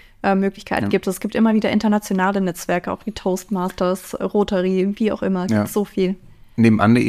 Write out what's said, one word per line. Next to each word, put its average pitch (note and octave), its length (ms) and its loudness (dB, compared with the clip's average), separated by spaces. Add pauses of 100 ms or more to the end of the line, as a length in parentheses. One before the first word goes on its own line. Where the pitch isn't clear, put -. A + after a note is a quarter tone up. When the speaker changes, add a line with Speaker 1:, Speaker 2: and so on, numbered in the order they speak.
(220)
Speaker 1:
äh, G3 140 2
Möglichkeiten G3 500 -2
Speaker 2:
Ja. - 40 -2
Speaker 1:
gibt F#3+ 180 0
es. F#3 80 -2
Es - 60 -12
gibt G#3 140 -6
immer A3 180 4
wieder G#3+ 180 0
internationale G3+ 720 0
Netzwerke, F3+ 500 -4
auch - 140 -8
wie G#3 80 -6
Toastmasters, F#3 1080 -4
Rotary, F#3+ 760 0
wie G#3 160 0
auch - 100 -6
immer. F#3+ 260 -2
Speaker 2:
Ja. G#3+ 140 2
Speaker 1:
Gibt - 60 -4
so G3+ 160 -2
viel. F#3+ 300 -2 (420)
Speaker 2:
Nebenan.de A2+ 520 6